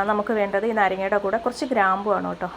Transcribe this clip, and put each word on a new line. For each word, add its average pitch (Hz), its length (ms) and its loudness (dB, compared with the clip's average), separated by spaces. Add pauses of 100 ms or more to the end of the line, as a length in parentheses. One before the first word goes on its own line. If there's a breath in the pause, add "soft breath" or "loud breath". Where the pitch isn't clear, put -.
നമുക്ക് 214 300 0
വേണ്ടത് 196 320 0
ഈ - 80 -4
നാരങ്ങയുടെ 190 460 2
കൂടെ 196 180 0
കുറച്ച് 247 300 -2
ഗ്രാമ്പു 202 440 2
ആണ് 180 100 -4
കേട്ടോ. 175 300 -6